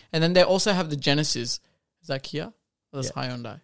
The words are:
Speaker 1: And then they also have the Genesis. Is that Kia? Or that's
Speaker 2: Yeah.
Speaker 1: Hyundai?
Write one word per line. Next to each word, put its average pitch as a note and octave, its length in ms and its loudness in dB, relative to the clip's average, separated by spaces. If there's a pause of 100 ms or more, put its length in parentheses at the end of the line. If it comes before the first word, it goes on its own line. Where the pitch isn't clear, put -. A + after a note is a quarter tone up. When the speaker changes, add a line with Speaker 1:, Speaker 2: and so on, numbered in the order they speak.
(140)
Speaker 1:
And D#3+ 100 2
then E3+ 80 4
they F3+ 120 8
also F#3 280 2
have F3+ 180 0
the D3 60 -4
Genesis. C#3+ 640 -2 (420)
Is D#3+ 60 -20
that C#3 160 -6
Kia? D#3 220 -8 (480)
Or C3+ 80 -8
that's B2+ 140 -6
Speaker 2:
Yeah. C3+ 80 -6 (120)
Speaker 1:
Hyundai? A#2 280 -12